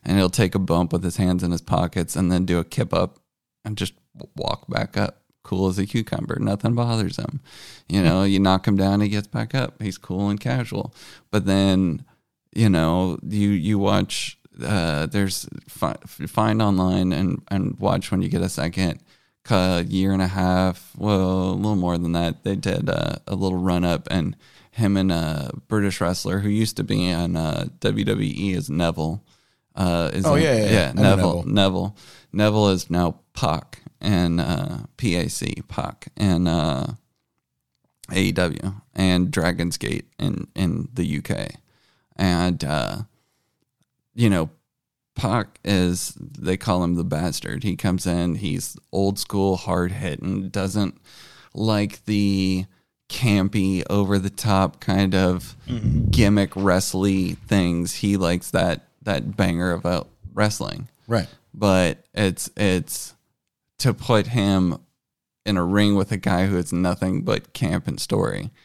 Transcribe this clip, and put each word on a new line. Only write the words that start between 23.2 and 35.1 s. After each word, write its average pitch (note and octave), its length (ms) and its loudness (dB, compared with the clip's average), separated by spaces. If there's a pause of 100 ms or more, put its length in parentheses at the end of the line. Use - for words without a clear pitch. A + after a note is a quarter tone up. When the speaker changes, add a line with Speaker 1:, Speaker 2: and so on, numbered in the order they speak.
Speaker 1:
a - 80 -4
little F#2+ 240 -2
run F2+ 260 0
up, E2+ 240 -2
and F2 280 -2 (340)
him G2+ 260 2
and F#2+ 140 2
a D#2 400 -2 (160)
British G2+ 340 0
wrestler F#2 380 -2
who G2+ 100 0
used G#2+ 280 0
to G2+ 80 -2
be F2+ 260 0
on, F2 240 0
uh, D#2+ 320 -2 (140)
W G#2 240 0
W G#2 280 -2
E F#2+ 200 -4
is - 180 -4
Neville. E2 540 -2 (500)
Uh, E2+ 380 0
is G2 120 -2
Speaker 2:
Oh, D3 120 4
Speaker 1:
in, D#3+ 80 4
Speaker 2:
yeah, C#3 100 2
yeah, A2 80 2
yeah. - 80 0
Speaker 1:
yeah, F2 200 4
Speaker 2:
I - 20 -10
know G2+ 100 2
Speaker 1:
Neville, F#2+ 300 6
Speaker 2:
Neville. F2 200 -2
Speaker 1:
Neville. F#2+ 440 2 (360)
Neville G#2+ 360 4
is F#2 220 0
now F2 280 0 (140)
Pac - 500 -4 (180)
in, F2 380 2
uh, - 460 -2 (140)
P F2 180 0